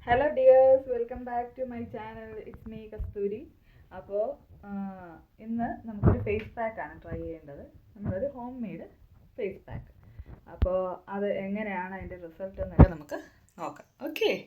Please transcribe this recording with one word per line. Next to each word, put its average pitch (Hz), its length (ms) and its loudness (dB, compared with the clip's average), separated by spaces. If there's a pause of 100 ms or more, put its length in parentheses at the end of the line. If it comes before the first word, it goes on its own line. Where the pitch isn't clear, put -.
Hello 254 200 4 (120)
dears, 262 440 10 (120)
welcome 240 340 -4
back 240 180 -4 (100)
to 262 140 -6
my 233 80 -10 (140)
channel. 220 400 -12 (160)
It's - 240 -18
me, 220 80 -12 (100)
കസ്തൂരി. 208 480 -4 (600)
അപ്പോ, 196 200 -6 (480)
ആ, 202 40 -14 (760)
ഇന്ന് 233 240 -4 (180)
നമുക്കൊരു 208 400 4
ഫേസ് 214 300 -4
പാക്ക് - 280 -6
ആണ് 156 100 -14 (100)
ട്രൈ 165 160 -10
ചെയ്യേണ്ടത്. 160 420 -12 (320)
നമ്മളൊരു 202 400 -4
ഹോം 247 180 -12 (120)
മെയ്ഡ് 170 220 -10 (520)
ഫേസ് 196 200 -6 (100)
പാക്ക്. 120 200 -14 (680)
അപ്പോ 185 200 -2 (400)
അത് 202 120 -2 (200)
എങ്ങനെയാണ് 196 520 -6
അതിൻ്റെ 180 280 -12
റിസൾട്ട് 190 400 -12
എന്നൊക്കെ 180 280 12
നമുക്ക് 151 240 -10 (440)
നോക്കാം. - 260 -10 (200)
ഓക്കെ. 320 220 0 (160)